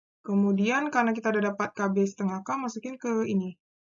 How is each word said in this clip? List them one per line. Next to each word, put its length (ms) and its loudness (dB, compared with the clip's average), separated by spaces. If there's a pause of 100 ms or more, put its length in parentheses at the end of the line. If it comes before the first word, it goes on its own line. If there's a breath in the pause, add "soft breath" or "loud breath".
(200)
Kemudian 720 2
karena 240 2
kita 160 -2
udah 240 0
dapat 160 -4
K 160 -2
B 160 2
setengah 400 -2
K, 160 -4
masukin 400 -8
ke 260 0
ini, 300 -2 (280)